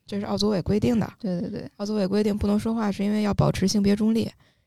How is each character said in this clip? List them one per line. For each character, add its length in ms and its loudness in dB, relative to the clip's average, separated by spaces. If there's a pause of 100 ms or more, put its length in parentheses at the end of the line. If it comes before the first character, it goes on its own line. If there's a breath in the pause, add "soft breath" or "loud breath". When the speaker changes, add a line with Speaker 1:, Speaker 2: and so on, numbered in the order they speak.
Speaker 1:
这 140 -6
是 60 -6
奥 120 -4
组 120 0
委 120 -2
规 160 0
定 220 2
的。 180 -4
Speaker 2:
对， 220 -4
对， 100 -6
对。 280 -10
Speaker 1:
奥 60 -6
组 120 -4
委 100 0
规 160 2
定 160 0
不 80 -2
能 100 2
说 160 0
话， 200 -2
是 100 -4
因 80 0
为 120 0
要 120 0
保 160 4
持 160 0
性 160 2
别 140 4
中 180 2
立， 160 0 (360)